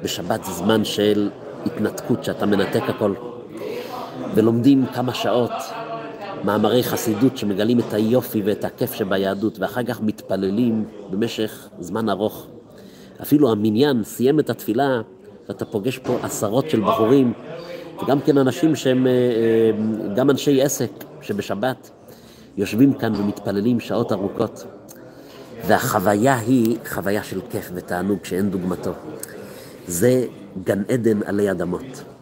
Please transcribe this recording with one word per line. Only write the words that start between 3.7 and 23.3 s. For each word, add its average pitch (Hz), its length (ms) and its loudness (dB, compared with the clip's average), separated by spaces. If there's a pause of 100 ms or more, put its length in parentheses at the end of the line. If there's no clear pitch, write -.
ולומדים 120 580 6
כמה 123 200 -2
שעות 117 380 0 (920)
מאמרי 107 400 2
חסידות 117 540 0
שמגלים 104 420 2
את 113 140 -2
היופי 110 520 2
ואת 101 200 0
הכיף - 280 -4
שביהדות, 98 680 -2
ואחר 107 240 -2
כך 117 180 -6
מתפללים 107 840 0 (240)
במשך 107 600 -4 (100)
זמן 104 300 -4
ארוך. 98 380 -2 (720)
אפילו 143 300 6
המניין 110 520 2
סיים 135 360 2
את 135 100 0
התפילה, 123 520 0 (480)
ואתה 107 160 -8
פוגש 110 320 -4
פה 123 260 -2
עשרות 110 460 -2
של 113 120 2
בחורים, 113 520 4 (720)
וגם 139 180 2
כן 143 160 4
אנשים 135 380 4
שהם, 127 320 2
אה, 127 40 4
אה, 113 1040 2
גם 131 140 4
אנשי 135 320 4
עסק 139 300 0 (300)
שבשבת 104 680 -4 (680)
יושבים 110 360 4
כאן 110 220 0
ומתפללים 101 640 0